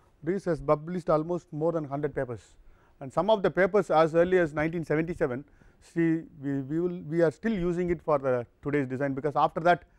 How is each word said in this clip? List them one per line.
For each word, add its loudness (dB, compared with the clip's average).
Rees -4
has -2
published -2
almost 0
more -2
than -4
hundred -6
papers, -8
and -12
some 0
of 2
the 2
papers 2
as 4
early 6
as 2
nineteen -4
seventy-seven, -2
see, 0
we, -2
we -4
will, -4
we 0
are 4
still -4
using -2
it -4
for 0
the -2
today's -2
design, -4
because -4
after 0
that 2